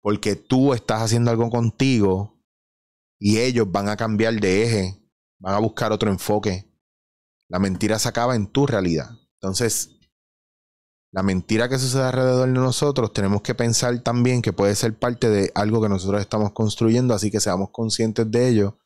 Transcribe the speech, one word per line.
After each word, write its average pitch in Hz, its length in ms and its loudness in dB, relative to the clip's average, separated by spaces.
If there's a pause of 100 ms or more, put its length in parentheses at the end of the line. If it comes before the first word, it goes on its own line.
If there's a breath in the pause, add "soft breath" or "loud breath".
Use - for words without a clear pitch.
Porque 104 340 -2
tú 131 380 2
estás 113 280 -4
haciendo 117 300 2
algo 117 180 0
contigo 110 920 0 (720)
y 104 220 2
ellos 117 320 0
van 101 160 -2
a 104 80 -2
cambiar 110 460 0
de 98 220 2
eje, 98 460 -4 (300)
van 95 160 -4
a 104 40 0
buscar 110 340 -2
otro 107 180 0
enfoque. 101 580 -2 (800)
La 90 120 -6
mentira 101 400 0
se 120 100 -2
acaba 120 260 -2
en 104 120 -2
tu 139 200 0
realidad. 90 440 -2 (240)
Entonces, 98 600 -4 (1160)
la 95 100 -2
mentira 110 460 0
que 131 100 -2
sucede 131 240 0
alrededor 127 440 2
de 127 60 0
nosotros, 127 600 0
tenemos 98 280 0
que 123 140 -4
pensar 123 460 0
también 123 400 0
que 107 100 0
puede 101 240 2
ser 110 240 -2
parte 120 300 0
de 98 260 2
algo 107 260 0
que 110 60 2
nosotros 98 320 0
estamos 104 320 -2
construyendo, 113 640 2
así 101 180 -2
que 104 80 -2
seamos 95 320 -2
conscientes 113 580 -2
de 120 200 2
ello 101 360 0